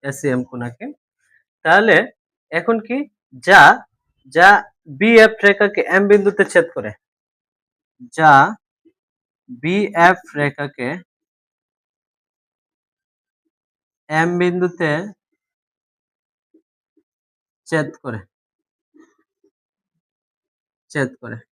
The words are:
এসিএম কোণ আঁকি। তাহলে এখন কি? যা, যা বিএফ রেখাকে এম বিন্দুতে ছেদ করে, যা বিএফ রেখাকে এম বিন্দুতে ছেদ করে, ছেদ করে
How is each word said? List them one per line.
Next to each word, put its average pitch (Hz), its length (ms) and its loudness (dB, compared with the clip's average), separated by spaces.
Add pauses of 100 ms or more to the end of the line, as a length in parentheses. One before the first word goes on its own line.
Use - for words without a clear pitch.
এসিএম 135 400 -6
কোণ 127 180 -16
আঁকি। 120 240 -16 (800)
তাহলে 196 300 2 (560)
এখন 170 280 -4
কি? 233 180 -10 (460)
যা, 180 180 6 (720)
যা 175 160 4 (480)
বিএফ 220 360 4 (100)
রেখাকে 202 460 0
এম 185 180 0
বিন্দুতে 202 380 2
ছেদ 170 280 0
করে, 110 180 -12 (1200)
যা 156 180 2 (1160)
বিএফ 170 680 -2 (160)
রেখাকে 143 520 -8 (3250)
এম 160 280 -2
বিন্দুতে 175 540 -4 (2750)
ছেদ 156 220 -6 (120)
করে, 113 180 -14 (2750)
ছেদ 135 240 -6
করে 117 220 -18 (200)